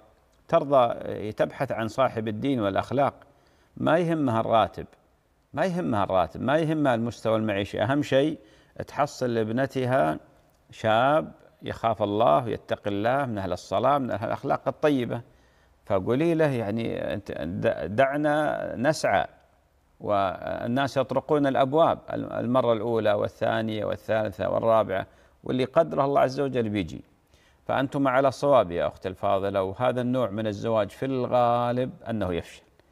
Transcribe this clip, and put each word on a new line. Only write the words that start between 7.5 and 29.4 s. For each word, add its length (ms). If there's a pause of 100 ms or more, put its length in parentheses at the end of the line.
أهم 220
شيء 340 (500)
تحصل 460
لابنتها 840 (520)
شاب 600 (340)
يخاف 380
الله 420
ويتقي 440
الله، 360
من 120
أهل 160
الصلاة، 440
من 140
أهل 160
الأخلاق 400
الطيبة. 540 (640)
فقولي 480
له: 120
"يعني 680
أنت 180
د-، 640
دعنا 800
نسعى، 500 (760)
والناس 960
يطرقون 500
الأبواب 520 (140)
المرة 600
الأولى 400
والثانية 720
والثالثة 640
والرابعة، 580 (360)
واللي 220
قدره 400
الله 160
عز 180
وجل 300
بيجي." 340 (640)
فأنتم 400
على 240
صواب 400
يا 160
أختي 220
الفاضلة، 540